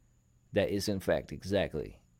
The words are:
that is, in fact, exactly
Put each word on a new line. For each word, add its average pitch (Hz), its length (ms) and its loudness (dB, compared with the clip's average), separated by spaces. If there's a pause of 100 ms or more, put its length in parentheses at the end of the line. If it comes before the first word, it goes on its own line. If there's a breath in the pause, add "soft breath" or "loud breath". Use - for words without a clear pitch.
(520)
that - 180 2
is, 98 180 -2
in 98 120 0
fact, 80 320 0
exactly 78 680 -2 (200)